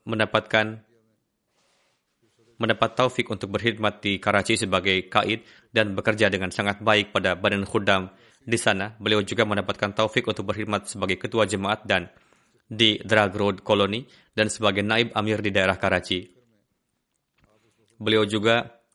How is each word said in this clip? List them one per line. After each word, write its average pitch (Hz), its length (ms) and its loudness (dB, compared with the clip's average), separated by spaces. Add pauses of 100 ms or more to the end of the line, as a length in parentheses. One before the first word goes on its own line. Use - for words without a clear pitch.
mendapatkan, 110 760 0 (1800)
mendapat 110 320 2
taufik 123 360 0
untuk 101 240 -8
berkhidmat 107 480 -2
di 98 200 -2
Karachi 101 400 0
sebagai 95 480 0
kaid 104 320 0 (320)
dan 104 240 0
bekerja 107 320 2
dengan 95 240 -2
sangat 101 240 -2
baik 104 320 2
pada 95 240 0
Badan 98 320 0
Khudam 98 480 0 (320)
di 113 160 0
sana. 104 400 0
Beliau 104 240 2
juga 110 240 0
mendapatkan 101 440 -2
taufik 110 360 0
untuk 101 240 -4
berkhidmat 101 320 -4
sebagai 95 320 -4
ketua 104 320 -2
jemaat 101 320 -2
dan 95 320 -2 (560)
di 110 320 2
Drug 104 320 2
Road 101 320 0
Colony 104 400 0 (320)
dan 107 160 0
sebagai 101 320 0
naib 110 320 0
amir 107 240 0
di 104 80 -2
daerah 95 320 2
Karachi. 92 480 -2 (1700)
Beliau 107 320 2
juga 113 400 0 (260)